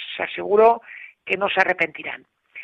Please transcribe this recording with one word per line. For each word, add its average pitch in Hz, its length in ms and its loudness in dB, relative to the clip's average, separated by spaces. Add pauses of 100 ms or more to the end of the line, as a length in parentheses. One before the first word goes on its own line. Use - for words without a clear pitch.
(180)
aseguro 214 640 2 (420)
que 190 140 -4
no 196 100 -2
se 190 140 2
arrepentirán. 156 640 -4 (380)